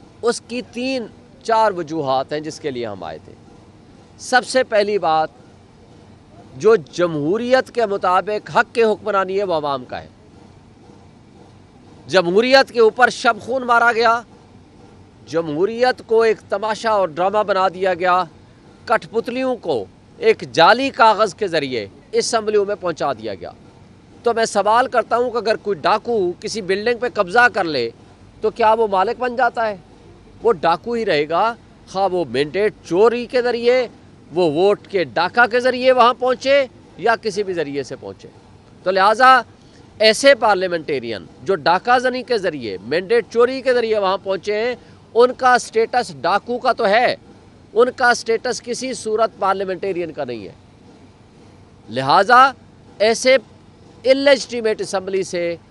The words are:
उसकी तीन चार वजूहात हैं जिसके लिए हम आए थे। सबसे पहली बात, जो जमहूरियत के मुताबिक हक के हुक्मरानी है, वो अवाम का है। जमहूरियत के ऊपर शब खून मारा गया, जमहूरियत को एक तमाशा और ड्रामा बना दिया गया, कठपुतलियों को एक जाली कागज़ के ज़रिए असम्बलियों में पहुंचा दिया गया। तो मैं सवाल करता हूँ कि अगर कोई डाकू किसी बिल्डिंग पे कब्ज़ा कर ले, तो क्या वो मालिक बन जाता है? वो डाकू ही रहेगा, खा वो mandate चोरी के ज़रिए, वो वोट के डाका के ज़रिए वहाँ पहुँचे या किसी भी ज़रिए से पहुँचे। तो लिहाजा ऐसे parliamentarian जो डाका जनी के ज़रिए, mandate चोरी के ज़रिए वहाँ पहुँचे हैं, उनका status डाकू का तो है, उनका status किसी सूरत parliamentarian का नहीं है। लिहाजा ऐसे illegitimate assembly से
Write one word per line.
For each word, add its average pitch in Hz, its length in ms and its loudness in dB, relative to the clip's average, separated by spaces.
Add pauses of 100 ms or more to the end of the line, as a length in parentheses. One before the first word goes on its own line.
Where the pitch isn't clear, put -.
(240)
उसकी 233 400 -4
तीन 247 440 -6 (360)
चार 220 280 2
वजूहात 147 600 -4
हैं 151 100 -6
जिसके 151 280 -8
लिए 120 140 -8
हम 98 200 -10
आए 80 140 -12
थे। - 240 -20 (800)
सबसे 254 440 0
पहली 208 340 0
बात, 160 320 0 (1300)
जो 202 200 4
जमहूरियत 175 920 -2
के 233 180 -2
मुताबिक 196 640 -2
हक 220 240 0
के 233 80 2
हुक्मरानी 196 540 0
है, 202 80 -2
वो 180 100 -2
अवाम 143 300 -4
का 113 120 -12
है। 80 120 -14 (2000)
जमहूरियत 196 640 4
के 233 100 -2
ऊपर 226 320 4
शब 226 280 -2
खून 247 240 -6
मारा 233 280 4
गया, 226 320 0 (1040)
जमहूरियत 180 720 -2
को 226 220 2
एक 220 160 0 (100)
तमाशा 214 440 -2
और 190 160 0
ड्रामा 196 320 0
बना 190 260 0
दिया 185 260 -2
गया, 180 220 0 (720)
कठपुतलियों 233 680 -4
को 135 280 -4 (320)
एक 196 340 0
जाली 214 400 4
कागज़ 214 420 2
के 208 140 -6
ज़रिए 139 360 -4 (320)
असम्बलियों 214 480 0
में 202 120 -4
पहुंचा 165 360 -4
दिया 110 220 -8
गया। 87 200 -14 (680)
तो 233 100 0
मैं 226 120 0
सवाल 214 400 2
करता 233 300 -2
हूँ 240 160 0
कि 226 60 -4
अगर 214 180 0
कोई 202 200 -6
डाकू 190 640 -2
किसी 214 200 -8
बिल्डिंग 208 380 -2
पे 233 100 -4
कब्ज़ा 214 380 2
कर 220 180 -2
ले, 123 260 -2 (500)
तो 214 80 0
क्या 220 240 2
वो 226 140 0
मालिक 196 300 -2
बन 247 180 -4
जाता 233 260 -2
है? 208 180 -6 (640)
वो 226 100 2
डाकू 170 420 -2
ही 226 100 -4
रहेगा, 170 520 0 (360)
खा 196 140 -2
वो 180 180 -2
mandate 151 500 -2 (120)
चोरी 226 400 2
के 247 160 -2
ज़रिए, 240 480 0 (420)
वो 165 180 2
वोट 185 360 0
के 180 180 -4
डाका 175 420 0
के 240 140 -2
ज़रिए 254 320 2
वहाँ 247 220 4
पहुँचे 262 540 0 (320)
या 220 160 0
किसी 208 260 -6
भी 185 120 -6
ज़रिए 143 300 -6
से 135 120 -12
पहुँचे। 104 320 -16 (560)
तो 175 60 -2
लिहाजा 220 540 4 (580)
ऐसे 220 320 4
parliamentarian 170 920 -2 (160)
जो 180 100 0
डाका 180 440 2
जनी 254 240 -2
के 240 160 -2
ज़रिए, 139 400 -6
mandate 175 500 -2
चोरी 247 320 2
के 254 140 0
ज़रिए 226 240 0
वहाँ 196 200 0
पहुँचे 196 380 -4
हैं, 233 200 -4 (400)
उनका 247 420 4
status 220 640 -2
डाकू 202 380 -2
का 233 140 0
तो 233 120 -2
है, 208 320 2 (580)
उनका 240 400 2
status 226 460 -4
किसी 247 340 -8
सूरत 220 460 -2
parliamentarian 190 680 -4
का 147 140 -8
नहीं 117 220 -10
है। 85 80 -16 (1400)
लिहाजा 196 640 4 (480)
ऐसे 240 360 2 (680)
illegitimate 240 760 0
assembly 190 420 -4
से 170 340 -6 (120)